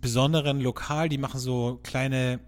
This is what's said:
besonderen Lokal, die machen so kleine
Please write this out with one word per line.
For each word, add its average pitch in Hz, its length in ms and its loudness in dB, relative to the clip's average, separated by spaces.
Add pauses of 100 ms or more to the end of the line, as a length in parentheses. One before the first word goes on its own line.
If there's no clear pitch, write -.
besonderen 139 600 2
Lokal, 151 480 0
die 147 80 0
machen 135 220 -4
so 123 440 -2
kleine 131 640 0